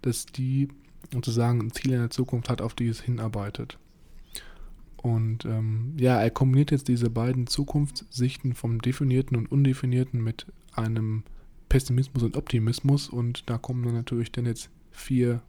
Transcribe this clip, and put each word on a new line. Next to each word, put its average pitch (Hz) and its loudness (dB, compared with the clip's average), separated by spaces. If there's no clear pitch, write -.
dass - -2
die 135 0
sozusagen 120 2
ein 113 -4
Ziel 135 0
in 123 2
der 117 0
Zukunft 123 -2
hat, 120 -2
auf 113 -4
die 120 0
es 110 -4
hinarbeitet. 113 -6
Und, 113 0
ähm, 110 -2
ja, 127 4
er 113 4
kombiniert 135 4
jetzt 139 0
diese 120 4
beiden 120 0
Zukunftssichten 135 -2
vom 117 -2
Definierten 131 2
und 110 0
Undefinierten 131 2
mit 113 -4
einem 110 -2
Pessimismus 127 2
und - 0
Optimismus 131 2
und 120 -4
da 117 -2
kommen 123 -4
dann 120 0
natürlich 117 -2
dann 120 -2
jetzt - -4
vier 120 0